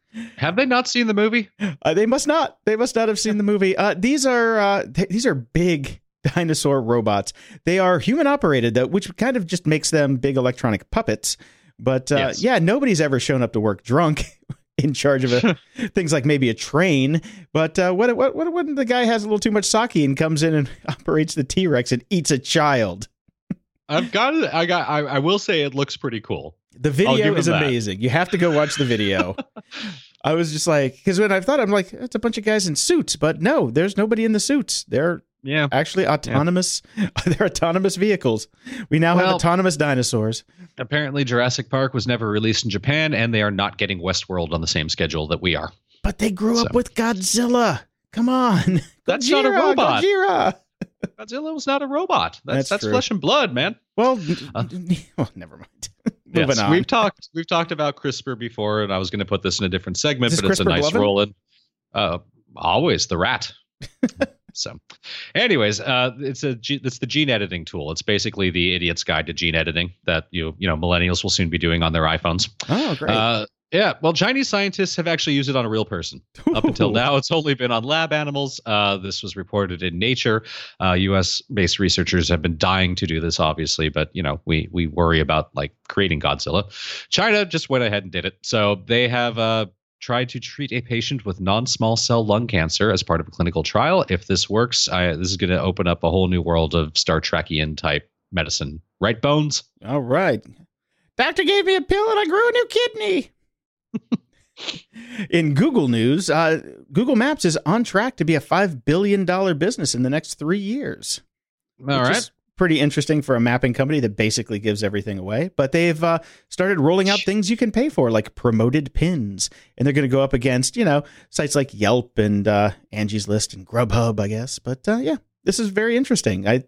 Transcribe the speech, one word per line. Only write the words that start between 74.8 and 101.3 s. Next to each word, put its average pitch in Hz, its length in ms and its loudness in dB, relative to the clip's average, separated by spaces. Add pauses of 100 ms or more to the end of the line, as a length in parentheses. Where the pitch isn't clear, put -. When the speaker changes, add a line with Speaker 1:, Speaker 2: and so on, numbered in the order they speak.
Speaker 1:
have 170 120 -4
actually 165 260 0
used 139 160 0
it 135 80 0
on 120 80 0
a 107 40 -4
real 110 140 0
person. - 380 -8 (340)
Up - 80 0
until 113 280 0
Speaker 2:
Ooh. - 20 0
Speaker 1:
now, 131 240 2
it's 135 140 -2
only 151 240 2
been 123 160 -2
on 113 120 0
lab 156 300 -2
animals. 143 520 -4
Uh, 104 320 2
this 95 240 -8
was 92 140 -10
reported 90 480 -4
in 87 160 -4
Nature. 113 440 0 (380)
Uh, 92 120 4
U 95 240 2
S - 240 0 (120)
based 95 260 2
researchers 90 500 2
have 85 120 0
been 85 160 -2
dying 92 380 0
to 95 100 -4
do 80 140 -2
this, 82 200 -2
obviously, 78 500 0
but, 76 240 -2
you 90 100 -6
know, 76 220 -4
we, 80 260 -2
we 87 160 -2
worry 82 320 2
about, 76 360 0
like, 71 180 -6 (160)
creating 90 320 0
Godzilla. 78 500 -2 (380)
China 208 340 2
just 170 240 -6
went 127 160 0
ahead 101 200 0
and 92 100 -16
did 87 100 -4
it. 95 200 -6
So 104 420 0
they 120 240 2
have, 120 280 -2
uh, 113 280 0 (340)
tried 123 300 -4
to 123 100 -12
treat - 320 -12
a 123 100 -4
patient 120 440 -6
with 95 160 -6
non-small 113 560 0
cell 117 260 2
lung 107 240 2
cancer 101 440 0
as 95 100 0
part 82 180 -2
of 80 80 -8
a - 40 -18
clinical 85 320 -2
trial. 156 440 0
If 92 200 -4
this 95 200 0
works, 120 400 0
I, 90 280 0
this 90 140 -4
is 95 80 -4
gonna 90 200 0
open 92 300 -2
up 85 160 0
a 85 80 2
whole 92 160 4
new 90 160 2
world 82 320 0
of 78 220 0
Star 80 220 0
Trekian 78 560 -2
type 78 320 -2 (240)
medicine. 78 500 -6 (200)
Right, 110 180 0
Bones? 147 440 0 (200)
Speaker 2:
All 135 180 -4
right. 131 440 0 (720)
Doctor 320 260 0